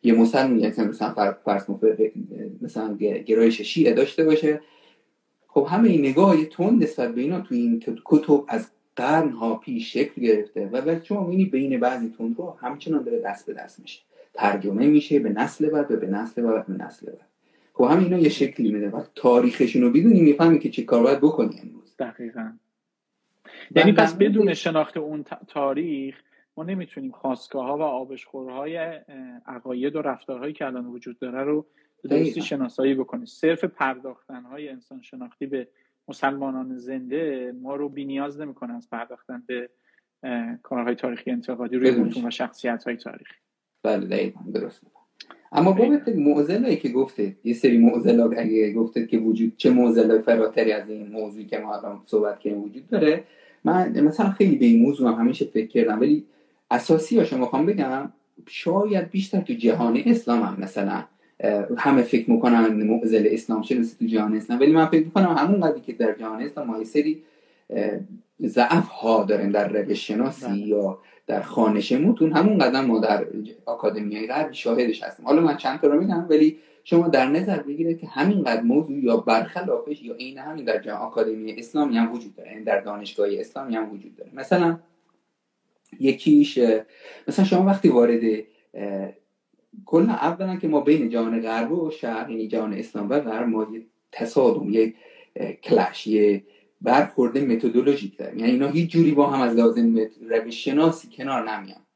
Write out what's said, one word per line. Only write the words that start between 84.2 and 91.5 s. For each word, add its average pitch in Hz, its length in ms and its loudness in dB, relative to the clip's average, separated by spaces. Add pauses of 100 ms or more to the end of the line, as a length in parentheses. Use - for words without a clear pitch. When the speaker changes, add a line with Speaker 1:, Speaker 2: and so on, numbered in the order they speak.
Speaker 1:
مثلاً 170 440 0 (1200)
یکیش، 143 580 4
اه، 113 220 4 (480)
مثلاً 190 160 2
شما 190 220 4
وقتی 196 220 4
وارد، 117 560 4 (300)
اه... 98 340 -8 (800)
کلاً 190 260 4
اولاً 180 440 -4
که 175 120 -6
ما 147 120 2
بین 143 280 2
جهان 113 320 -2
غرب 113 320 -4